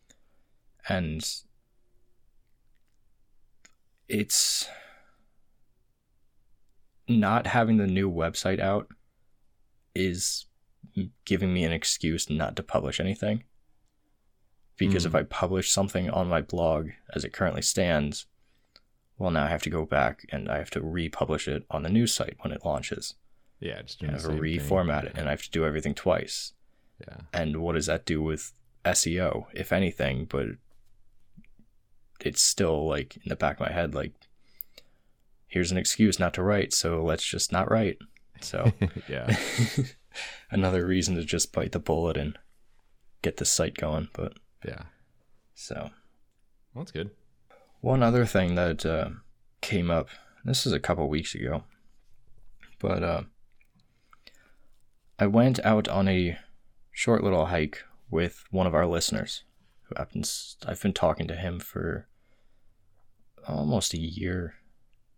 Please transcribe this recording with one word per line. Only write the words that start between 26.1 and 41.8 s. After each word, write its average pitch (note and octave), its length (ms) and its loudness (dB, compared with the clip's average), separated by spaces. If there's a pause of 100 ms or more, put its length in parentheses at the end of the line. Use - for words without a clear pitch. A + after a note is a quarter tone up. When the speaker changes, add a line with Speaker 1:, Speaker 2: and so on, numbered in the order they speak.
Speaker 2:
Yeah. - 220 -18 (100)
Speaker 1:
And D#2 280 0
what E2 140 0
does D2 120 0
that D#2+ 200 -2
do D#2 160 0
with D#2 300 -2 (320)
S - 220 2
E E2+ 140 0
O, - 320 -2
if - 200 -6
anything? D#2+ 520 0
But C2+ 220 -2 (1700)
it's - 200 -2
still, D#2+ 460 2
like, D2 300 -2
in - 120 -12
the - 80 -2
back C#2+ 240 0
of C#2 60 0
my - 60 -2
head, E2 220 0
like, D2 200 -4 (1300)
here's F2+ 260 -2
an F#2 60 0
excuse G2+ 400 4
not F2 160 2
to F#2 80 -2
write, G2+ 300 2
so E2 300 0
let's D#2+ 240 0
just - 260 -2
not F2+ 180 0
write. A2 280 2 (420)
So - 320 2 (180)
Speaker 2:
<laughs> - 180 -12
Yeah. G#2+ 280 0 (560)
Speaker 1:
<laughs> - 580 -16
another F#2 360 2
reason F#2 300 2
to E2 80 -2
just - 280 -2
bite - 200 -2
the F2 80 -4